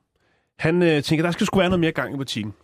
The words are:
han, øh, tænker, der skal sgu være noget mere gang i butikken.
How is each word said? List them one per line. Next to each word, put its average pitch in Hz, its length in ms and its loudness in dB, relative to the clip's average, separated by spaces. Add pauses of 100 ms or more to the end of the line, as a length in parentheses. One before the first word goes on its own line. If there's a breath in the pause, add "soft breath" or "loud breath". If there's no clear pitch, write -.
(580)
han, 170 240 2
øh, 156 200 4
tænker, 160 220 0
der 170 60 0
skal 180 160 -2
sgu 202 120 0
være 180 100 4
noget 180 120 2
mere 160 120 0
gang 139 220 -6
i - 20 -6
butikken. 113 360 -6 (120)